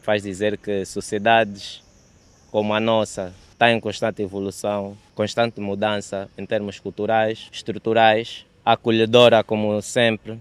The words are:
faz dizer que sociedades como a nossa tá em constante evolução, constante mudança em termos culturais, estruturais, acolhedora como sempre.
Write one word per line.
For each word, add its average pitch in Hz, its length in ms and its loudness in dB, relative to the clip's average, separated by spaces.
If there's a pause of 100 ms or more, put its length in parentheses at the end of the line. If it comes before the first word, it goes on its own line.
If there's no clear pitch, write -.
faz 107 220 0
dizer 101 340 -4
que 101 260 -6
sociedades 104 960 0 (680)
como 107 240 0
a 107 60 2
nossa 107 520 -2 (240)
tá 117 140 4
em 117 80 2
constante 107 420 -4
evolução, 101 760 -6 (180)
constante 110 460 -2
mudança 101 760 -4
em 101 80 -10
termos 104 360 -6
culturais, 110 720 -2
estruturais, 113 920 0 (200)
acolhedora 113 800 6
como 107 360 -2
sempre. 113 600 -2